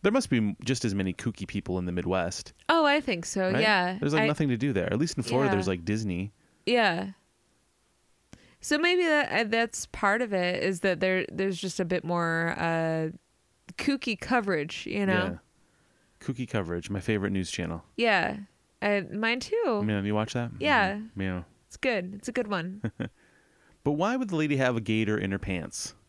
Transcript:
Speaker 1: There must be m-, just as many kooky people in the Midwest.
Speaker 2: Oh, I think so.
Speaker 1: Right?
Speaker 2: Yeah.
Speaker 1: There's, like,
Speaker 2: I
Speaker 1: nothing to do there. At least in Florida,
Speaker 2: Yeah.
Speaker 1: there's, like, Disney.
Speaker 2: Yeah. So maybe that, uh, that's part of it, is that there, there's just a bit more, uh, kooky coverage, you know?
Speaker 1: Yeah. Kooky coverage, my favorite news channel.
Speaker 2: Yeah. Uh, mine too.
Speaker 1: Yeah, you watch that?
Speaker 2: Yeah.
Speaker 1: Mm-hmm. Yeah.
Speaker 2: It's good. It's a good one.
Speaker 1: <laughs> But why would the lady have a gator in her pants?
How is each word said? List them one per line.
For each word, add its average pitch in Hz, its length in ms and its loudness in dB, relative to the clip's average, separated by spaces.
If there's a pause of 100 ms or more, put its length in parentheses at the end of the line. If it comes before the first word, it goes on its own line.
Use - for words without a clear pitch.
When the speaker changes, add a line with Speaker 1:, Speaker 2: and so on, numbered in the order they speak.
Speaker 1:
There 202 100 4
must 254 160 2
be 131 80 4
m-, 107 260 2
just 123 220 0
as 101 100 0
many 95 180 0
kooky - 320 -6
people 92 340 -4
in 90 60 -2
the 90 60 -2
Midwest. 87 640 -2 (160)
Speaker 2:
Oh, 320 160 6
I 285 160 4
think 175 240 -4
so. 190 260 0
Speaker 1:
Right? 135 100 2
Speaker 2:
Yeah. 185 380 4
Speaker 1:
There's, 147 140 2
like, 160 100 4
Speaker 2:
I - 40 2
Speaker 1:
nothing 151 200 2
to 123 100 2
do 135 140 0
there. 92 220 2
At 110 60 2
least 160 180 0
in 127 60 -2
Florida, 131 260 2
Speaker 2:
Yeah. 104 60 2
Speaker 1:
there's, 95 120 0
like, 87 160 0
Disney. 101 480 -2 (340)
Speaker 2:
Yeah. 196 420 2 (1500)
So 294 160 0
maybe 349 260 4
that, 302 300 2
uh, 220 160 0
that's 226 380 0
part 208 340 2
of 226 100 -2
it, 180 320 0
is 185 160 0
that 180 220 2
there, 185 280 2
there's 190 300 -2
just 185 220 -4
a 180 40 0
bit 180 200 -2
more, 165 520 0
uh, 165 520 0 (680)
kooky 269 420 -2
coverage, 190 680 -2
you 202 180 -2
know? 190 80 2
Speaker 1:
Yeah. - 1120 -6
Kooky 123 220 -4
coverage, 87 400 -2
my 101 100 -2
favorite 101 300 0
news 95 220 0
channel. 82 320 -6 (120)
Speaker 2:
Yeah. 214 420 2 (440)
Uh, 202 200 0 (120)
mine 226 260 0
too. 254 480 0
Speaker 1:
Yeah, 104 140 2
you 104 140 0
watch 107 180 -2
that? 120 160 -2 (100)
Speaker 2:
Yeah. 202 360 2
Speaker 1:
Mm-hmm. 220 260 -8
Yeah. 90 220 -2 (240)
Speaker 2:
It's - 100 -20
good. 202 380 -2
It's 202 120 -10
a 254 40 -6
good 233 160 -2
one. 196 500 -4
Speaker 1:
<laughs> - 120 -4 (760)
But 147 80 2
why 202 240 2
would 254 120 -2
the 180 60 -2
lady 151 220 2
have 127 180 4
a 113 60 0
gator 107 360 2
in 98 140 0
her 98 80 0
pants? - 540 -6 (160)